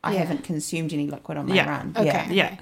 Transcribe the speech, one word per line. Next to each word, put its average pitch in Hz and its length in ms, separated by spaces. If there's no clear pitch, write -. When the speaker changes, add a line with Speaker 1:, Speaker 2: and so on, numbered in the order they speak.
Speaker 1:
I 104 100
Speaker 2:
Yeah. 92 60
Speaker 1:
haven't 139 240
consumed 160 500
any 147 140
liquid 151 300
on 143 100
my 190 80
Speaker 3:
Yeah. 165 140
Speaker 1:
run. 147 260
Speaker 2:
Okay. 220 100
Speaker 1:
Yeah. - 240
Speaker 3:
Yeah. 180 180
Speaker 2:
Okay. 190 140